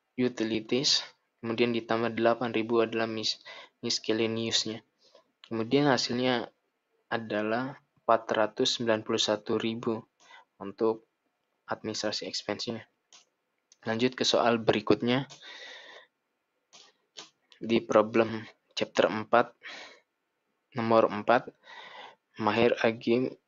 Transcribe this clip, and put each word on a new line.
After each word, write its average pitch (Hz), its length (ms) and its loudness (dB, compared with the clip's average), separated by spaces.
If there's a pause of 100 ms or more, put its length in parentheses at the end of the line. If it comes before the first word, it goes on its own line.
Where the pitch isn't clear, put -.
(200)
utilities, 123 800 0 (400)
kemudian 117 320 0
ditambah 113 400 -2
delapan 117 400 0
ribu 113 320 2
adalah 113 240 -2
mis-, 110 320 -6 (400)
miscellaneous-nya. 113 1040 -2 (640)
Kemudian 123 400 2
hasilnya 123 640 0 (560)
adalah 113 720 -4
empat - 480 0
ratus 117 480 0
sembilan 113 320 0
puluh 113 80 0
satu 107 400 0
ribu 113 480 -4 (560)
untuk 110 480 -2 (640)
administrasi 107 560 -6
expense-nya. 110 560 -8 (1040)
Lanjut 117 240 0
ke 123 160 -2
soal 117 320 4
berikutnya. 113 640 0 (2250)
Di 113 240 0
problem 110 640 2 (320)
chapter - 320 2
empat, 110 400 2 (1300)
nomor 113 320 6
empat, 104 400 0 (880)
Mahir 113 480 2
A 113 80 4
G 120 400 0 (160)